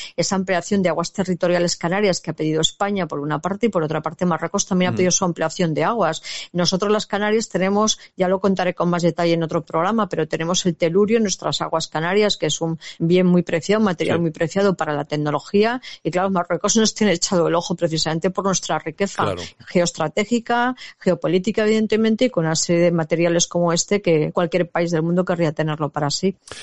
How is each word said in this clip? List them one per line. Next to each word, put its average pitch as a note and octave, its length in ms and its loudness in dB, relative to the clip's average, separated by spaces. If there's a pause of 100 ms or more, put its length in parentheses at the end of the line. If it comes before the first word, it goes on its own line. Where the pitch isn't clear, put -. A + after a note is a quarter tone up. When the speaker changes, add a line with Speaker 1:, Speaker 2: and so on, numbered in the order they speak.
(160)
Speaker 1:
esa F3+ 200 -2
ampliación F#3+ 460 0
de F3 80 2
aguas E3 220 -2
territoriales F3 640 0
canarias F#3 440 0
que - 100 -8
ha E3 40 -6
pedido D#3 260 0
España G3 480 -2
por D3+ 100 -6
una D3+ 220 -4
parte, G3 260 -2
y - 40 4
por E3 120 0
otra D#3 200 -2
parte D#3+ 220 -4
Marruecos E3+ 420 -2
también F3+ 240 2
ha - 20 -4
Speaker 2:
Mm. F3+ 40 -2
Speaker 1:
pedido F3+ 140 2
su F3 140 0
ampliación E3 500 -2
de D3 80 0
aguas. F3 400 0 (300)
Nosotros F3+ 400 2
las G#3+ 140 0
Canarias G#3+ 420 0
tenemos, G3+ 500 2 (180)
ya F3+ 120 2
lo F#3 120 2
contaré F#3 340 0
con F3 140 0
más F3 140 0
detalle E3+ 300 2
en E3 100 2
otro D#3 220 -2
programa, G3 440 0
pero D#3+ 200 -4
tenemos E3 360 -2
el F3 120 0
telurio G3 400 2
en A3+ 80 2
nuestras D3+ 360 -4
aguas D#3+ 280 -4
canarias, F#3 480 0
que E3 100 -4
es - 140 -4
un E3 180 -4 (220)
bien F3+ 260 4
muy F3+ 160 4
preciado, G3 380 0
un A3 60 2
material E3+ 320 0
Speaker 2:
Sí. E3+ 40 0
Speaker 1:
muy E3 80 0
preciado F#3 460 0
para D3+ 180 -4
la D3 120 -4
tecnología, F3 720 0 (240)
y E3 80 -2
claro, F#3 180 0
Marruecos F3+ 460 0
nos A3 180 2
tiene G#3 200 2
echado F3 340 0
el E3 80 2
ojo F3 180 -2
precisamente E3 560 -2
por F#3 140 -6
nuestra F3+ 340 -2
riqueza F3 460 -4
Speaker 2:
Claro. F2+ 180 -4 (500)
Speaker 1:
geoestratégica, A#3+ 840 -2 (260)
geopolítica, F#3 640 0
evidentemente, A3 600 2
y A#3+ 40 2
con E3 140 0
una D#3+ 100 2
serie E3+ 280 2
de E3+ 100 4
materiales E3+ 540 2
como F3 260 0
este G3 300 0
que D#3+ 300 2
cualquier F3 380 0
país E3+ 200 -2
del D#3+ 120 0
mundo F3 220 0
querría E3+ 280 0
tenerlo D#3 360 -2
para D3 220 -2
sí. G3 260 -2 (260)